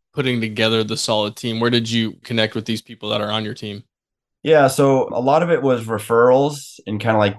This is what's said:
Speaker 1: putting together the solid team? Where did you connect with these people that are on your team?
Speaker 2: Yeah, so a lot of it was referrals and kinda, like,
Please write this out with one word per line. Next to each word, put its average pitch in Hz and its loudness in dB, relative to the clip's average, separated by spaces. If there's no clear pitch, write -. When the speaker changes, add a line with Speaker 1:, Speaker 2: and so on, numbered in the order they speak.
Speaker 1:
putting 127 -2
together 110 0
the 110 -6
solid 107 -2
team? 113 -6
Where 117 0
did 117 0
you 113 -2
connect 110 -2
with 107 -6
these 110 -6
people 107 -14
that 107 -2
are 104 -4
on 107 -4
your 107 -10
team? 104 -12
Speaker 2:
Yeah, 147 6
so 135 2
a - -4
lot 139 2
of 170 -2
it 147 2
was 123 0
referrals 123 2
and 104 -6
kinda, 110 0
like, 104 2